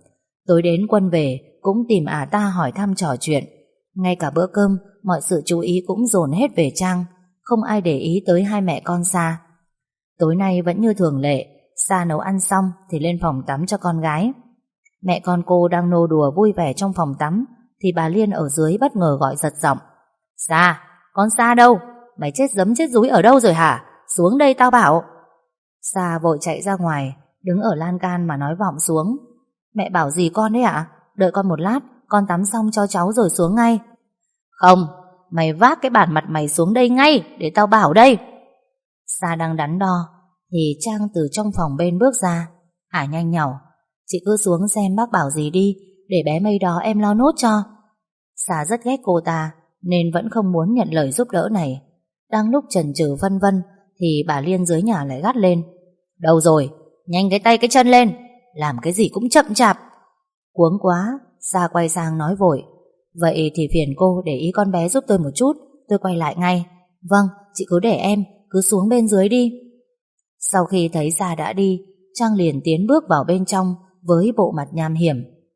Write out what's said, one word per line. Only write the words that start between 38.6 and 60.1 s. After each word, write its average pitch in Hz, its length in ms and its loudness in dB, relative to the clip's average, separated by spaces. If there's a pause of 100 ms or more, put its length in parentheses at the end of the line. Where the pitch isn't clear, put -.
Sa 170 280 -6
đang 160 200 -4
đắn 156 240 -4
đo 185 160 0 (560)
thì 156 280 -2
Trang 214 340 -4
từ 156 180 -2
trong 214 260 -4
phòng 160 200 -2
bên 175 220 -2
bước 254 220 2
ra. 170 280 -4 (400)
Ả 151 160 -4
nhanh 165 240 -4
nhảu, 147 300 -2 (480)
"Chị 180 180 -4
cứ 208 120 0
xuống 185 300 0
xem 196 280 -2
bác 233 160 -2
bảo 160 180 0
gì 151 200 -4
đi, 190 260 0 (340)
để 185 160 0
bé 156 140 -2
Mây 202 200 0
đó 175 180 -2
em 214 220 -2
lo 208 140 2
nốt 254 240 4
cho." 214 260 0 (720)
Sa 156 300 -6
rất 233 180 -4
ghét 254 200 -2
cô 170 220 0
ta 160 260 -4 (320)
nên 175 300 0
vẫn 214 160 -2
không 208 220 -2
muốn 170 220 0
nhận 214 180 0
lời 151 200 -2
giúp 247 200 -2
đỡ 180 200 -2
này. 143 300 -4 (500)
Đang 214 200 0
lúc 285 180 0
chần 151 260 -2
chừ 143 260 -2
phân 196 180 -2
vân 190 220 2 (380)
thì 156 280 0
bà 143 140 -2
Liên 180 240 0
dưới 170 160 0
nhà 190 240 -2
lại 135 160 -8
gắt 247 160 -2
lên. 175 260 2 (560)
"Đâu 165 220 4
rồi? 156 280 4 (380)
Nhanh 185 220 0
cái 202 100 0
tay 233 180 4
cái 240 120 0
chân 254 180 4
lên, 247 280 6 (400)
làm 151 260 -4
cái 165 120 -2
gì - 200 0
cũng 233 160 -4
chậm 254 240 4
chạp." 208 240 2 (760)